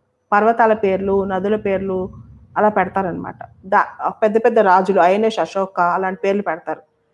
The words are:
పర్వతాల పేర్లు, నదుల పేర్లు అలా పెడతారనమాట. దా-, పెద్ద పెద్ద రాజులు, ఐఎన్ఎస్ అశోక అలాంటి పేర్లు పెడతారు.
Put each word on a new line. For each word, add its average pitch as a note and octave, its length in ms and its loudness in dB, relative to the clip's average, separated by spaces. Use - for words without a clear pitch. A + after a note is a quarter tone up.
పర్వతాల A3 400 4
పేర్లు, G3 520 0
నదుల G3 320 -2
పేర్లు F#3+ 540 -4
అలా G#3 120 4
పెడతారనమాట. F#3 640 -4
దా-, F#3+ 420 0
పెద్ద G#3+ 280 0
పెద్ద A3+ 220 2
రాజులు, F#3+ 420 4
ఐఎన్ఎస్ G#3 380 2
అశోక F#3+ 420 -4
అలాంటి F#3 400 -2
పేర్లు G3+ 220 -2
పెడతారు. D#3+ 400 -8